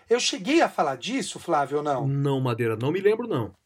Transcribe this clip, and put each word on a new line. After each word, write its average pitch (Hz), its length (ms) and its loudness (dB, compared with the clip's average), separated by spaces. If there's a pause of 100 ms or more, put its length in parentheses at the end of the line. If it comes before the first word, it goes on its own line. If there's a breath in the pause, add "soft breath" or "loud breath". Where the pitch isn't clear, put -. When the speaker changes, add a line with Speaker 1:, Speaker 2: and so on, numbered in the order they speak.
Speaker 1:
Eu 240 100 4
cheguei 269 440 0
a 226 60 4
falar 143 280 0
disso, 226 420 -6
Flávio, 147 400 0
ou 147 40 0
não? 139 260 0
Speaker 2:
Não, 139 320 0
Madeira, 117 360 0
não 123 140 -2
me 185 100 -2
lembro, 214 280 2
não. 117 260 -2 (120)